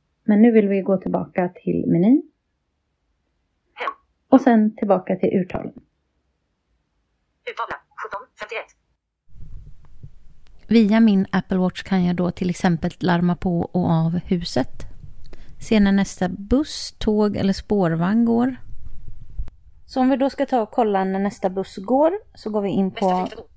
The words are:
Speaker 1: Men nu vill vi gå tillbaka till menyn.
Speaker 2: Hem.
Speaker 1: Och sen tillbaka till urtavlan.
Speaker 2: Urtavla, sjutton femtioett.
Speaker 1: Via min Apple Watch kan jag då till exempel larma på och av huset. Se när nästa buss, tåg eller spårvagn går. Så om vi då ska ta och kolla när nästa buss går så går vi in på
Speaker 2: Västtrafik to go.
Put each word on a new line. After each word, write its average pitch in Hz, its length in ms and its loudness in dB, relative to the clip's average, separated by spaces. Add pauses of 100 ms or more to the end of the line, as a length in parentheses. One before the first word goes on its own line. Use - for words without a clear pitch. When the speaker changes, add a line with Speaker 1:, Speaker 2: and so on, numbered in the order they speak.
(240)
Speaker 1:
Men 208 180 4
nu 240 100 8
vill 214 160 4
vi 196 140 0
gå 196 160 0
tillbaka 180 520 -4
till 175 380 -4
menyn. 180 440 4 (1400)
Speaker 2:
Hem. - 180 -12 (380)
Speaker 1:
Och 262 120 6
sen 220 340 4
tillbaka 190 400 0
till 185 140 -2
urtavlan. - 440 -4 (1800)
Speaker 2:
Urtavla, - 260 -10 (200)
sjutton - 320 -14 (120)
femtioett. - 360 -12 (1900)
Speaker 1:
Via 220 320 6
min 196 320 4
Apple 190 260 -2
Watch 180 260 -2
kan 185 220 0
jag 175 100 0
då 180 160 -2
till 185 180 -4
exempel 175 500 0
larma 175 360 2
på 175 240 -2
och 175 300 -2
av 165 300 0
huset. - 680 -4 (720)
Se 220 200 2
när 202 120 4
nästa 190 380 0
buss, 202 680 -2
tåg 208 380 0
eller 196 180 0
spårvagn 190 720 0
går. 240 300 0 (1300)
Så - 160 -4
om 254 80 4
vi 269 80 2
då 269 120 0
ska 277 160 -4
ta 247 160 0
och 214 100 -6
kolla 208 320 2
när 190 160 0
nästa 196 300 -2
buss 185 280 -6
går 262 360 2 (220)
så - 140 -12
går 208 120 -2
vi 202 80 -2
in 190 220 0
på 190 160 -2
Speaker 2:
Västtrafik 185 280 0
to - 60 -16
go. - 160 -20